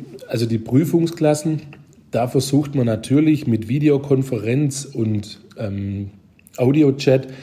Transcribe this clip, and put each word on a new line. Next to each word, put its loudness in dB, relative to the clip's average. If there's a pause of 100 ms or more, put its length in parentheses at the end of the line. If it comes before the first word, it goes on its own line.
(280)
Also -2
die -2
Prüfungsklassen, 0 (480)
da 0
versucht 0
man 0
natürlich 2
mit 0
Videokonferenz 0
und, -4 (180)
ähm, -8 (480)
Audiochat 4 (160)